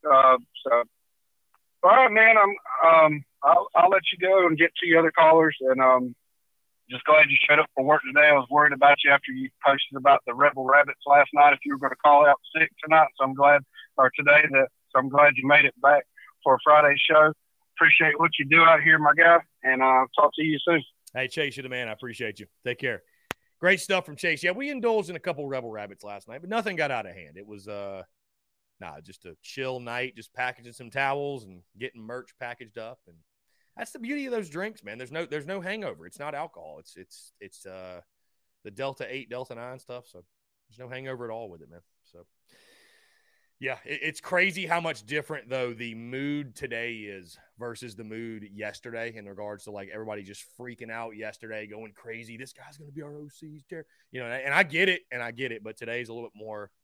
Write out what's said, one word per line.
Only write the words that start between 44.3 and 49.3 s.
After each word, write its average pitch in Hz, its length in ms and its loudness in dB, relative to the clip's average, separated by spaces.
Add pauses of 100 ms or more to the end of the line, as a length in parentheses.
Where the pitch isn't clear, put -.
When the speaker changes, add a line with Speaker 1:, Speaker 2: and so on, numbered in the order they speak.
Speaker 2:
how 170 140 -4
much 160 240 -10
different, 143 440 -12
though, 127 240 -8
the 113 220 -14
mood 131 600 -12
today 117 380 -12
is 101 440 -20 (200)
versus 117 380 -16
the 113 80 -20
mood 110 500 -16
yesterday 113 600 -14
in 104 120 -20
regards 101 360 -18